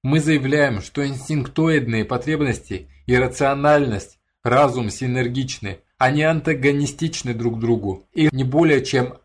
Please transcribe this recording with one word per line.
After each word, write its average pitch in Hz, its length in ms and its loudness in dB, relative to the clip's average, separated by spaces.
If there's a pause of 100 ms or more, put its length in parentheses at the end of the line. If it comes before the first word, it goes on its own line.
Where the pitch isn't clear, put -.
мы 147 180 2
заявляем, 143 600 2
что - 260 -6
инстинктоидные 135 1000 -2
потребности 139 800 -4 (180)
и 127 100 2
рациональность, 139 1000 2 (240)
разум 123 480 2
синергичны, 123 920 -6 (180)
они 139 240 2
антагонистичны 143 1120 -2
друг 117 240 -2
другу 107 540 -2
и 156 200 4
не 131 120 -2
более 147 400 2
чем - 400 -2